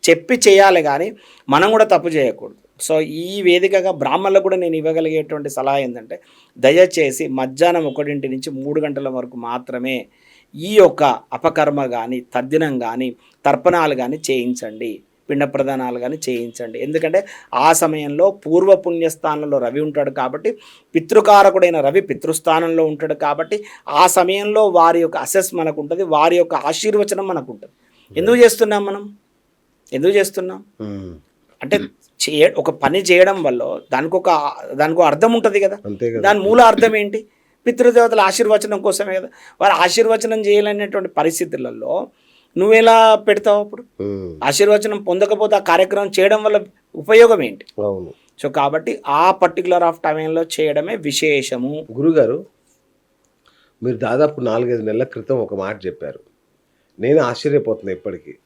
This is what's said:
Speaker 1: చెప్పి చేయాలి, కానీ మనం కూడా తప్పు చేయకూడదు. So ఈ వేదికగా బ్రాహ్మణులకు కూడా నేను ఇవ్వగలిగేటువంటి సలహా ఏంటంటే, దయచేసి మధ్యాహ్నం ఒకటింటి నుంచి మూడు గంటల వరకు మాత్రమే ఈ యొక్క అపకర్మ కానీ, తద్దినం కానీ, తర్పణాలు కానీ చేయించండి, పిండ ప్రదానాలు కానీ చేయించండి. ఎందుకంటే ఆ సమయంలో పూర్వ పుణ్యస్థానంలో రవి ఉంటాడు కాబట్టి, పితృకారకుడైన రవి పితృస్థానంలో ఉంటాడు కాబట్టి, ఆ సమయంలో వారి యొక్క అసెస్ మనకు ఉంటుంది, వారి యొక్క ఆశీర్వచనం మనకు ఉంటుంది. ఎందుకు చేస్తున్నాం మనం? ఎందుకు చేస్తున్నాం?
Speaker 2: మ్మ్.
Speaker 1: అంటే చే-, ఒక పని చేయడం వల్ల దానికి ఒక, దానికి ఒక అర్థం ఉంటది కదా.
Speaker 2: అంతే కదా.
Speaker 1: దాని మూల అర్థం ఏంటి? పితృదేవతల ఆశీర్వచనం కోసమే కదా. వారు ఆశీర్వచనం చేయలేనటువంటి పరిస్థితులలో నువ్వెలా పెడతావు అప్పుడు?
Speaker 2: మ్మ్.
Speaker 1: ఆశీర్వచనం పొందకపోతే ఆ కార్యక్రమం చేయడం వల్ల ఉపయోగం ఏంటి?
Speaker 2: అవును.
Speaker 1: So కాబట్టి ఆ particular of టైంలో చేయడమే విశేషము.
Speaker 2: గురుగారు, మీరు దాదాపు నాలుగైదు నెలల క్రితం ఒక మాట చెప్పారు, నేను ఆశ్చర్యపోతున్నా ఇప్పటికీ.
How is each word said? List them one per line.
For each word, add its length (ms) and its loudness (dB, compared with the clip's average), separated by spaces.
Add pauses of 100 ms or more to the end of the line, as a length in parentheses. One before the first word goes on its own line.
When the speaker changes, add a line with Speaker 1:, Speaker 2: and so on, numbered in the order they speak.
(100)
Speaker 1:
చెప్పి 240 2 (140)
చేయాలి, 340 6
కానీ 300 -2 (360)
మనం 220 2
కూడా 140 4
తప్పు 240 2
చేయకూడదు. 720 -6
So 180 0
ఈ 420 -8
వేదికగా 480 2
బ్రాహ్మణులకు 520 0
కూడా 140 -2
నేను 200 -2
ఇవ్వగలిగేటువంటి 720 -4
సలహా 300 -2
ఏంటంటే, 420 -8 (380)
దయచేసి 680 2
మధ్యాహ్నం 580 0
ఒకటింటి 440 -6
నుంచి 220 -8
మూడు 300 -6
గంటల 280 -6
వరకు 280 -10
మాత్రమే 680 -8 (480)
ఈ 200 -10
యొక్క 300 4
అపకర్మ 840 -2
కానీ, 340 -8
తద్దినం 580 -4
కానీ, 380 -8 (280)
తర్పణాలు 500 0
కానీ 220 -6 (140)
చేయించండి, 680 -6 (300)
పిండ 140 -2
ప్రదానాలు 540 -6
కానీ 200 -8 (100)
చేయించండి. 500 -8
ఎందుకంటే 480 -4 (280)
ఆ 180 4
సమయంలో 580 0
పూర్వ 460 2
పుణ్యస్థానంలో 840 -4
రవి 220 -4
ఉంటాడు 300 -4
కాబట్టి, 460 -6 (380)
పితృకారకుడైన 840 4
రవి 200 2
పితృస్థానంలో 840 -2
ఉంటాడు 280 -4
కాబట్టి, 500 -6 (240)
ఆ 180 4
సమయంలో 640 2
వారి 320 4
యొక్క 160 -2
అసెస్ 380 -2
మనకు 260 -4
ఉంటుంది, 220 -6
వారి 340 2
యొక్క 180 0
ఆశీర్వచనం 720 -2
మనకు 260 -8
ఉంటుంది. 200 -20 (460)
ఎందుకు 180 2
చేస్తున్నాం 480 2
మనం? 320 -10 (760)
ఎందుకు 200 0
చేస్తున్నాం? 520 -4 (160)
Speaker 2:
మ్మ్. 380 -12 (440)
Speaker 1:
అంటే 180 -2 (480)
చే-, 300 2
ఒక 120 -4
పని 280 -2
చేయడం 440 4
వల్ల 380 -4 (120)
దానికి 240 -2
ఒక, 140 0 (420)
దానికి 280 0
ఒక 60 6
అర్థం 260 2
ఉంటది 280 0
కదా. 240 -2
Speaker 2:
అంతే 280 -6
కదా. 80 -4
Speaker 1:
దాని 180 2
మూల 220 4
అర్థం 360 6
ఏంటి? 300 -4 (400)
పితృదేవతల 540 4
ఆశీర్వచనం 600 0
కోసమే 320 -2
కదా. 140 -6 (320)
వారు 120 4
ఆశీర్వచనం 680 0
చేయలేనటువంటి 680 -2
పరిస్థితులలో 1000 -4 (500)
నువ్వెలా 560 6
పెడతావు 500 0
అప్పుడు? 180 -16
Speaker 2:
మ్మ్. 640 -10
Speaker 1:
ఆశీర్వచనం 580 2
పొందకపోతే 540 0
ఆ 20 4
కార్యక్రమం 520 0 (100)
చేయడం 220 2
వల్ల 180 0 (340)
ఉపయోగం 480 4
ఏంటి? 240 -10 (120)
Speaker 2:
అవును. 360 -6 (300)
Speaker 1:
So 80 -4
కాబట్టి 540 -4
ఆ 380 2
particular 360 0
of 140 0 (100)
టైంలో 380 -2
చేయడమే 540 -4
విశేషము. 960 -4
Speaker 2:
గురుగారు, 540 0 (1400)
మీరు 140 -4
దాదాపు 440 -2
నాలుగైదు 420 -2
నెలల 220 -2
క్రితం 340 -6
ఒక 160 -6
మాట 320 -8
చెప్పారు, 340 -12 (800)
నేను 220 2
ఆశ్చర్యపోతున్నా 720 -4
ఇప్పటికీ. 420 -14 (120)